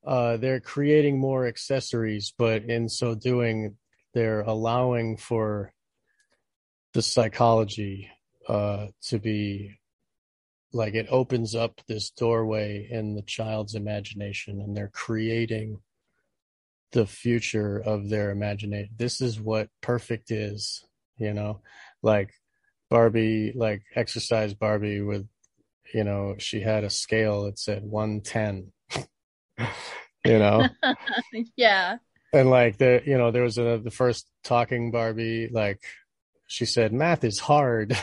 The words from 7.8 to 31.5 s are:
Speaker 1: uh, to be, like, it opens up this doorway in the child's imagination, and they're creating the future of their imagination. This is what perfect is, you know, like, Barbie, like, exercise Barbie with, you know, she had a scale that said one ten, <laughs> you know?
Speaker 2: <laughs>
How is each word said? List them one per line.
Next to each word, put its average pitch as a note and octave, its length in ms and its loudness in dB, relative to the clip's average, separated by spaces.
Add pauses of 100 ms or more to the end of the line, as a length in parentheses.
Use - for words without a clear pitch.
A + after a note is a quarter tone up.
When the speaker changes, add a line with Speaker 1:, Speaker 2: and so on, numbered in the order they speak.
Speaker 1:
uh, G#2 400 -2 (160)
to A2+ 160 -4
be, G#2 580 -4 (960)
like, A2 220 -2
it A2 140 -2
opens A#2+ 460 0
up A#2 320 -2
this G#2+ 240 -6
doorway G#2+ 760 -2
in G#2+ 260 -6
the G#2 80 -8
child's A2 520 -6
imagination, G2+ 840 -8
and G2+ 140 -6
they're G2+ 180 -6
creating A2 840 -4 (1120)
the A2+ 160 4
future G#2+ 680 -2
of G#2 320 -4
their G#2 220 -2
imagination. G#2 640 -6
This A#2+ 260 -4
is A#2 180 -4
what A2 300 -2 (120)
perfect A#2 500 -4
is, G#2 540 -6 (320)
you G#2 160 -4
know, G#2 280 -6 (400)
like, G#2 300 4 (580)
Barbie, A2 680 4
like, A2 280 -2 (120)
exercise A2 580 -2
Barbie G#2 480 -2
with, G2+ 260 -4 (680)
you A2 100 2
know, G2+ 360 -2
she - 220 -6
had G#2+ 220 0
a G2+ 60 -4
scale G#2+ 560 0
that G2+ 140 -8
said G#2 240 -6
one G#2+ 380 -4
ten, G2 500 -4 (180)
<laughs> - 680 -12 (680)
you A2+ 140 8
know? G#2+ 300 6 (120)
Speaker 2:
<laughs> A#3 720 -4